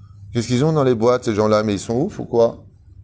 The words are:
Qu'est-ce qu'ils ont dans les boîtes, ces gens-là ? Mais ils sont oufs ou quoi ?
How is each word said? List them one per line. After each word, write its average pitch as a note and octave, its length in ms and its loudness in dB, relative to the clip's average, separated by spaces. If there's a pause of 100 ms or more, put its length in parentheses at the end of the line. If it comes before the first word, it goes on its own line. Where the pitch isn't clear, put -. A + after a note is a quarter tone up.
(340)
Qu'est-ce A2+ 140 -4
qu'ils B2+ 180 0
ont D#3+ 80 2
dans D3+ 100 2
les B2+ 120 2
boîtes, B2 300 0
ces A2+ 100 -2
gens-là ? G#2+ 280 2
Mais G#2+ 100 0
ils F#2+ 60 -2
sont A2+ 160 -6
oufs E3 240 -4
ou - 60 -8
quoi ? A#2 400 0 (380)